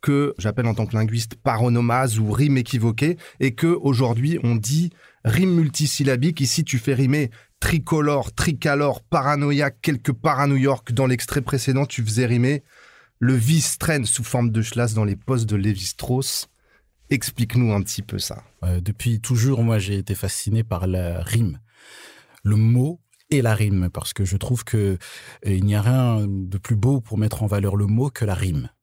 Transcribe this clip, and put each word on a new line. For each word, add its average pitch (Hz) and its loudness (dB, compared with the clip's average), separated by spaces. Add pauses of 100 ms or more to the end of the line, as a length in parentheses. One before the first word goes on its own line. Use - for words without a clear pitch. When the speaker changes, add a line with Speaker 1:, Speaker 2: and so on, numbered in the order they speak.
Speaker 1:
que 143 0
j'appelle 110 -2
en 113 2
tant 113 -2
que 110 -2
linguiste 110 -2
paronomase 120 0
ou 107 0
rime 139 2
équivoquée, 117 0 (240)
et 131 0
que 165 0
aujourd'hui 135 0
on 117 2
dit 147 0 (340)
rime 180 2
multisyllabique. 143 0
Ici, 139 0
tu 139 -2
fais 135 0
rimer 131 2 (300)
tricolore, 147 0
tricalore, 143 0
paranoïaque, 143 0
quelque 139 -2
part 135 0
à 143 2
New 139 2
York. 131 0
Dans 131 2
l'extrait 127 -2
précédent, 135 0
tu 117 -6
faisais 110 0
rimer 123 2 (560)
le 123 2
vice 135 2
traîne 151 0
sous 117 -2
forme 120 0
de 110 0
chlasse 117 -2
dans 110 2
les 101 0
poches 117 -2
de 104 0
Lévi-Strauss. 104 -2 (600)
Explique-nous 120 0
un 101 2
petit 101 -6
peu 98 -8
ça. - -10 (200)
Speaker 2:
Euh, 90 0
depuis 107 -2
toujours, 120 0
moi, 117 2
j'ai 101 -2
été 95 -4
fasciné 107 -2
par 92 -4
la 90 -2
rime. 98 -2 (840)
Le 104 2
mot 123 2 (300)
et 147 2
la 113 2
rime, 98 2
parce - -8
que 98 -2
je 87 -2
trouve 117 -4
que, - -2
euh, 98 0 (480)
il 95 2
n'y 101 2
a 104 0
rien 117 2
de 95 -4
plus 110 -2
beau 127 2
pour 110 -8
mettre 107 -2
en 107 -2
valeur 101 0
le 104 2
mot 117 0
que - -6
la 101 0
rime. 87 -2 (140)